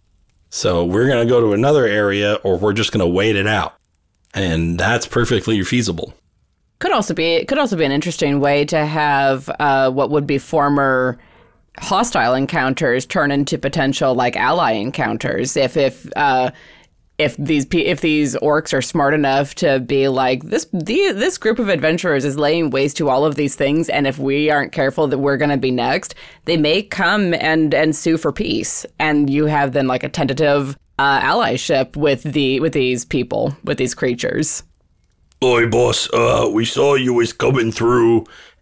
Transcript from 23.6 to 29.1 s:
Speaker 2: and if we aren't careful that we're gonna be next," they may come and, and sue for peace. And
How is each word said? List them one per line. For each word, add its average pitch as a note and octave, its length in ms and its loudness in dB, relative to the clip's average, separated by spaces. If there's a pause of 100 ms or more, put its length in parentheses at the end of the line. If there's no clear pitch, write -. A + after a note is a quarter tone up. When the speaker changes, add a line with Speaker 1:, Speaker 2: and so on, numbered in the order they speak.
Speaker 2:
and C3+ 180 -2
if C#3 140 -4
we C#3+ 300 0
aren't C#3+ 200 0
careful C#3 380 0
that C3 100 -2
we're C#3 180 0
gonna C#3+ 200 0
be B2+ 160 0
next," B2+ 420 -2 (300)
they E3+ 120 0
may D#3 240 2
come F#3+ 540 0
and, D#3 400 2
and D#3 220 2
sue E3 220 0
for D#3+ 120 -2
peace. - 560 -4 (140)
And D3+ 280 2